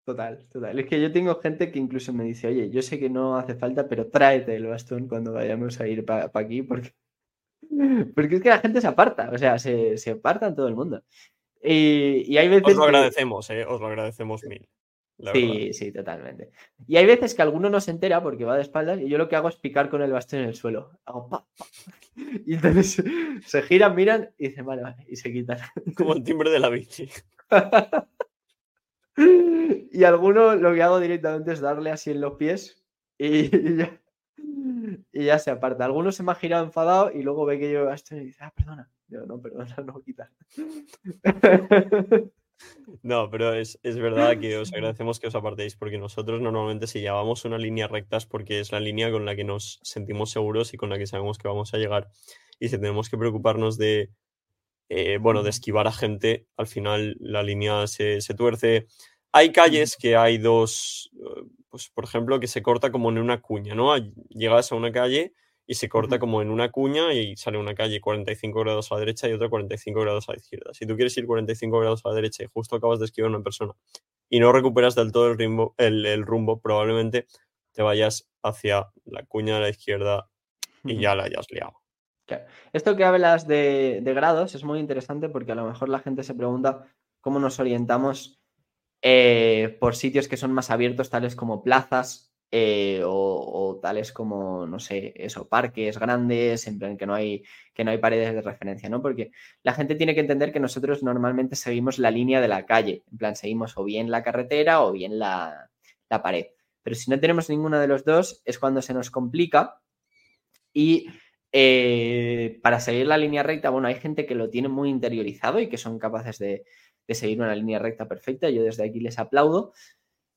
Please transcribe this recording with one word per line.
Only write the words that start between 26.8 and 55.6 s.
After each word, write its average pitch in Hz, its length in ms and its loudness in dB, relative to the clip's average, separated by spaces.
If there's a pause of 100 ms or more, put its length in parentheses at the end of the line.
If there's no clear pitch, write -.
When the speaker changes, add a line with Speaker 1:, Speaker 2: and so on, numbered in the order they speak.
Speaker 1:
<laughs> 214 600 4 (1800)
Y 180 120 6
alguno 202 520 8
lo 175 180 6
que 165 100 4
hago 180 160 6
directamente 160 520 -2
es 156 80 -4
darle 147 320 -2
así 151 200 -6
en 143 100 -4
los 143 140 -4
pies 175 500 -4 (320)
y, 147 320 2
<laughs> 170 240 2
y 160 40 0
ya, 170 240 -4 (1120)
y 147 140 -4
ya 151 140 4
se 147 120 -4
aparta. 127 340 -2
Alguno 160 260 0
se 185 120 -8
me 180 80 -2
ha 170 40 0
girado 170 300 -2
enfadado 180 460 2
y 147 100 -8
luego 143 240 -2
ve 143 140 0
que 147 120 -2
yo 147 100 0
el 143 60 0
bastón 147 320 -8
y 135 60 -14
dice, 135 180 -20
"Ah, 151 120 -20
perdona". 147 340 -6 (180)
Digo, 117 180 -14
"No, 123 160 -14
perdona, 120 340 -14
<laughs> 139 100 -12
no, 131 160 -18
quita". 123 300 -18 (920)
<laughs> 196 1120 2 (720)
Speaker 2:
No, 117 280 -2
pero 113 220 -2
es, 113 300 -8
es 120 140 -6
verdad 117 420 2
que 107 180 -4
os 107 120 -6
Speaker 1:
Sí. 95 60 -12
Speaker 2:
agradecemos 113 460 -6
que 117 60 -8
os 113 80 -8
apartéis, 104 420 -8
porque 104 200 -10
nosotros 107 440 -8
normalmente 110 460 -4
si 110 120 -8
llevamos 104 460 -4
una 113 120 -6
línea 110 300 -4
recta 107 300 -6
es 110 80 -6
porque 104 340 -8
es 101 140 -8
la 107 80 -4
línea 107 300 -4
con 107 140 -4
la 104 120 -6
que 101 80 -6
nos 101 380 -8
sentimos 107 480 -8
seguros 110 420 -4
y 113 40 -16
con 104 120 -6
la 98 80 -4
que 101 100 -6
sabemos 101 300 -6
que - 100 -8
vamos 104 260 -6
a 110 40 0
llegar. 104 320 -2 (500)
Y 117 100 -4
si 123 80 -4
tenemos 104 320 -4
que 113 80 -8
preocuparnos 110 600 0
de, 107 340 0 (800)
eh, 92 320 -2
bueno, 110 220 2
de 104 60 0
Speaker 1:
Ujú. - 20 -4
Speaker 2:
esquivar 107 360 -2